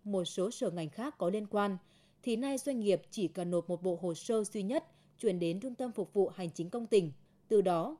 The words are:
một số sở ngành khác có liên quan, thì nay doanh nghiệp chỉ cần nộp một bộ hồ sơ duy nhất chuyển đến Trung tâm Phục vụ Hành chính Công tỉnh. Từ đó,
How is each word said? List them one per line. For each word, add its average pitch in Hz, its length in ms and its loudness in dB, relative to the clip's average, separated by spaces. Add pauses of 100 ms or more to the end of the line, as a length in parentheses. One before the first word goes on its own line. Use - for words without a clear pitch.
một 196 220 0
số 190 260 -2
sở 240 180 -2
ngành 165 200 -4
khác 262 280 -8
có 175 120 0
liên 208 180 -2
quan, 202 300 0 (460)
thì 233 120 0
nay 269 220 -2
doanh 262 220 -2
nghiệp 202 220 4 (100)
chỉ 190 160 0
cần 175 240 -4
nộp 170 180 0
một 175 140 -2
bộ 175 180 0
hồ 175 120 -2
sơ 220 300 0
duy 202 200 -4
nhất 254 220 -2 (320)
chuyển 190 220 2
đến 175 200 0
Trung 247 160 -8
tâm 254 160 -4
Phục 196 220 -6
vụ 190 160 4
Hành 175 200 -6
chính 170 200 -6
Công 233 180 -4
tỉnh. 180 240 6 (360)
Từ 214 140 6
đó, 185 380 2